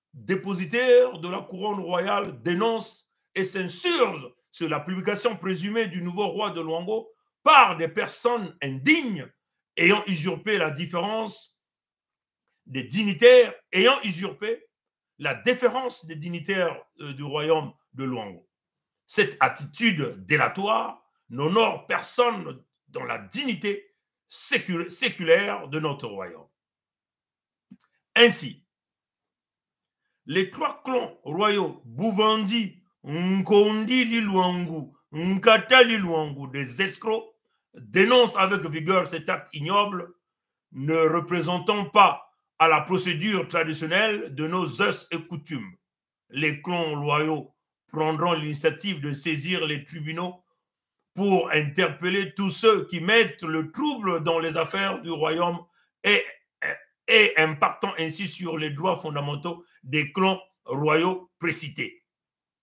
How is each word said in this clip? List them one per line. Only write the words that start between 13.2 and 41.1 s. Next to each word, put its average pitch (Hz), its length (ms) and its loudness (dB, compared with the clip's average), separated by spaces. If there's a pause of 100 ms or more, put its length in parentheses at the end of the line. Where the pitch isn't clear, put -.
ayant 226 300 4
usurpé 190 600 -6 (540)
la 139 160 -4
déférence 247 680 -2
des 165 100 -14
dignitaires, 170 680 -4 (200)
euh, 147 100 -10
du 135 120 -12
royaume 151 500 0 (200)
de 135 120 -8
Luango. 107 420 -8 (580)
Cette - 360 0
attitude 135 840 -2
délatoire 190 800 0 (240)
n'honore 175 580 0
personne 190 760 -2 (240)
dans - 160 -10
la 120 160 -6
dignité 202 720 -6 (360)
sécul-, 175 600 -4
séculaire 190 800 0
de 147 120 -6
notre 143 280 -4
royaume. 90 400 -12 (1700)
Ainsi, 214 500 4 (1600)
les 185 240 0
trois 285 340 -6
clans 247 400 -4
royaux, 185 640 0
Bouvandi, 214 960 0 (220)
Nkondi 208 1000 2
Liluangu, 180 840 0 (200)
Nkata 214 720 6
Liluangu, 160 680 0
des 131 300 -6
escrocs, 220 540 -4 (400)
dénoncent 208 600 4
avec 190 300 2
vigueur 165 420 0
cet 160 220 -6
acte - 240 -6
ignoble, 196 600 -2 (560)
ne 143 240 -2
représentant 175 880 0